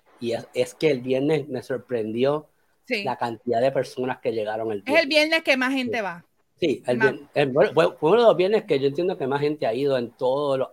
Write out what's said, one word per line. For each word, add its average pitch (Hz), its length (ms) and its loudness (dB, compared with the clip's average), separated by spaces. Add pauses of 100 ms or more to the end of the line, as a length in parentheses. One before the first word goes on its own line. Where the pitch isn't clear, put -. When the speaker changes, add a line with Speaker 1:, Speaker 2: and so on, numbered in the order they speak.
(180)
Speaker 1:
Y 117 140 -4
es, 120 220 -6
es 123 200 -2
que 156 160 2
el 123 120 -2
viernes 135 460 0
me 123 140 -8
sorprendió 120 840 -2 (380)
Speaker 2:
Sí. 208 180 -4
Speaker 1:
la 127 140 -4
cantidad 117 420 -2
de 135 100 2
personas 127 480 -4
que 123 140 -4
llegaron 110 400 -4
el 101 60 -4
Speaker 2:
Es - 80 -12
el 320 200 4
Speaker 1:
viernes. - 20 -8
Speaker 2:
viernes 320 340 2
que 285 160 2
más 262 160 -2
gente 247 240 -4
Speaker 1:
Sí. 214 40 -4
Speaker 2:
va. 170 220 -8 (340)
Speaker 1:
Sí, 151 280 -2
el 123 100 2
Speaker 2:
Más. 131 160 2
Speaker 1:
vier-, - 220 -12
el, 139 160 2
bueno, 165 240 4
fue, 170 240 2
fue 151 140 2
uno 233 100 6
de 233 60 8
los 175 100 6
viernes 202 260 2
que 139 160 0
yo 139 80 2
entiendo 175 300 -2
que 135 80 -4
más 139 160 -2
gente 147 240 -2
ha 113 80 0
ido 135 240 0
en 117 140 -4
todos 135 460 0
los 127 140 -4